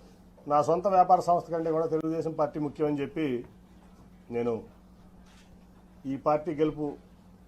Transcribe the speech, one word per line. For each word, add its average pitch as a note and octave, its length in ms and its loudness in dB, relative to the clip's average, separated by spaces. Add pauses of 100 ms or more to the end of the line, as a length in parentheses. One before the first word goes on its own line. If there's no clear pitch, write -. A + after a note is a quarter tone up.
(480)
నా D3 140 4
సొంత E3+ 260 0
వ్యాపార F#3 320 6
సంస్థ E3+ 320 0
కంటే E3 200 -2
కూడా D#3+ 160 0
తెలుగుదేశం D#3+ 440 -2
పార్టీ D3 280 -2
ముఖ్యమని D3 420 -2
చెప్పి, C3+ 440 -4 (880)
నేను A#2 320 -4 (1400)
ఈ C3+ 120 -6
పార్టీ D3+ 340 0
గెలుపు D3+ 460 -4 (500)